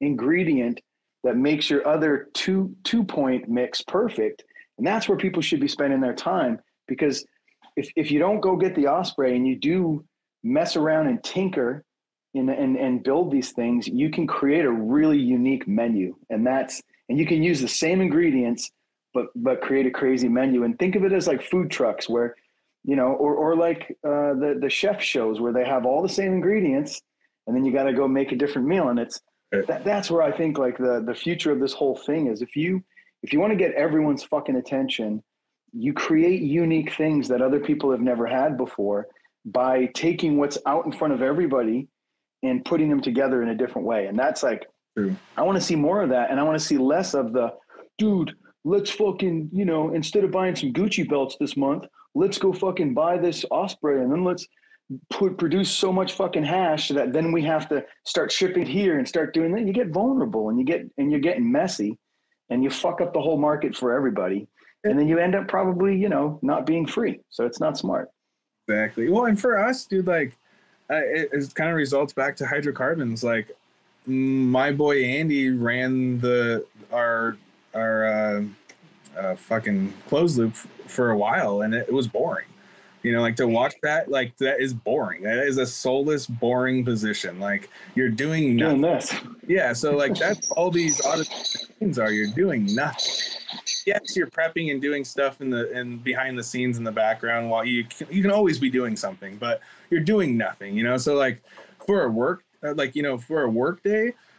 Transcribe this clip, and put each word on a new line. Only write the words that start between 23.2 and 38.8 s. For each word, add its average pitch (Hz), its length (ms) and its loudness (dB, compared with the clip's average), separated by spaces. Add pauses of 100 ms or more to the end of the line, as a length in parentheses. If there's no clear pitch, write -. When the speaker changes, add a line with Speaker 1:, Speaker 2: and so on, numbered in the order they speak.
Speaker 1:
or, 156 220 2
like, 165 480 0
uh, 147 300 0
the, 139 260 0
the 135 80 0
chef 190 320 0
shows 110 400 0
where 120 120 0
they 123 120 2
have 127 220 0
all 139 160 2
the 190 60 0
same 190 260 0
ingredients 160 640 0 (460)
and 117 100 -2
then 131 80 2
you 131 80 0
gotta 135 200 2
go 135 160 2
make 135 240 0
a 127 40 -2
different 139 320 -2
meal. 175 200 2
And 120 100 2
it's, - 220 -6 (320)
Speaker 2:
Right. 98 160 0
Speaker 1:
that, 160 160 -4
that's 202 260 -2
where 170 120 2
I 147 140 2
think, 156 220 0
like, 127 180 0
the, 123 300 0
the 117 80 -4
future - 380 -2
of 127 80 0
this 131 120 0
whole 139 240 0
thing 151 300 -2
is 110 160 -2
if - 140 -10
you, 180 260 0 (400)
if - 100 -8
you 147 60 4
wanna 208 160 2
get 175 180 2
everyone's 151 520 0
fucking 143 320 -2
attention, 123 640 -4 (500)
you 120 200 -2
create 165 480 2
unique 160 540 0
things 156 340 0
that 123 140 2
other 135 180 2
people 143 300 0
have 127 100 2
never 120 260 0
had 131 300 0
before 104 500 -2 (380)